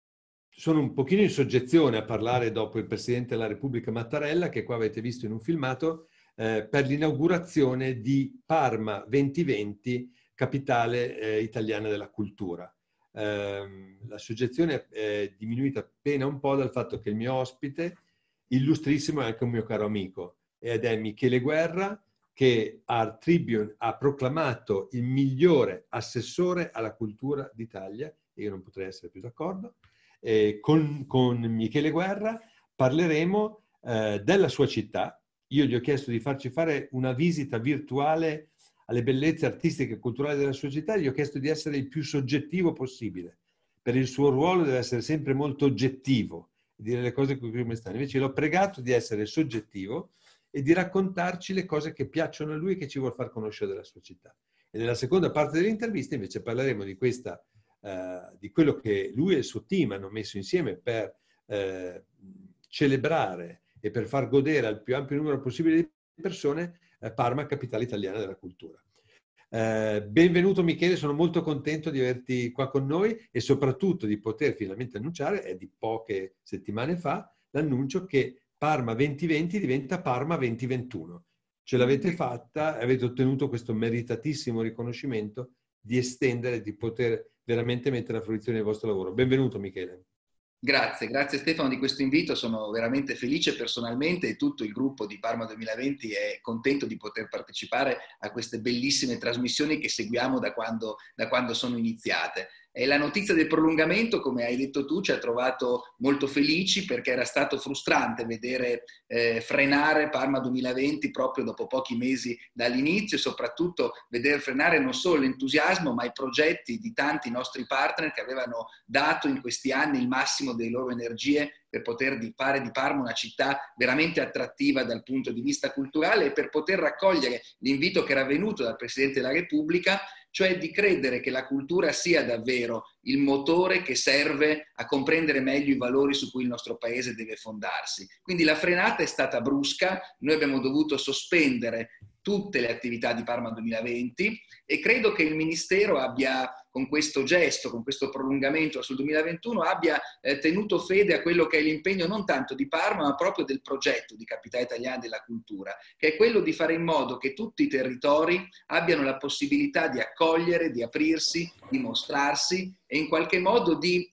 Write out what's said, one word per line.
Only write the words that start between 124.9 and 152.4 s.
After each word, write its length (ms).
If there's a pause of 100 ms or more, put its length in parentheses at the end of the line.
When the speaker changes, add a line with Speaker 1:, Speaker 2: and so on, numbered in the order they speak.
Speaker 2:
punto 280
di 100
vista 300
culturale 540
e 60
per 160
poter 320
raccogliere 640 (160)
l'invito 440
che 100
era 120
venuto 400
dal 120
Presidente 440
della 120
Repubblica, 680 (300)
cioè 260
di 140
credere 480
che 120
la 160
cultura 440
sia 340
davvero 600 (180)
il 160
motore 640
che 140
serve 800
a 120
comprendere 540
meglio 340
i 20
valori 380
su 160
cui 120
il 60
nostro 280
Paese 400
deve 180
fondarsi. 720 (160)
Quindi 220
la 100
frenata 480
è 40
stata 340
brusca, 600 (200)
noi 140
abbiamo 260
dovuto 360
sospendere 1040 (220)
tutte 400
le 100
attività 420
di 120
Parma 260
duemilaventi 880 (240)
e 140
credo 340
che 120
il 100
Ministero 640
abbia, 500 (220)
con 180
questo 340
gesto, 480
con 120
questo 260
prolungamento 720
sul 160
duemilaventuno, 640
abbia, 400 (200)
eh, 180
tenuto 400
fede 360
a 80
quello 240
che 120
è 20
l'impegno 460
non 180
tanto 300